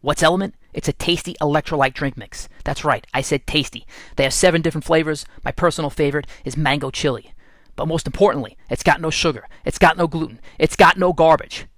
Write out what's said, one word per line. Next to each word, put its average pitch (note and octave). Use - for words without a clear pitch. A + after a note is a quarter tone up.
What's D3
Element? F#3
It's -
a C#3+
tasty F3
electrolyte D3
drink C#3
mix. -
That's C#3+
right, C#3+
I C3
said C#3
tasty. -
They -
have C3+
seven E3+
different D#3
flavors. D#3
My A#2+
personal D#3+
favorite C#3+
is B2+
mango C#3+
chili. -
But C#3+
most E3
importantly, C#3+
it's -
got E3+
no D#3+
sugar. D3
It's -
got F3
no E3+
gluten. D#3
It's -
got F#3
no F3+
garbage. D#3+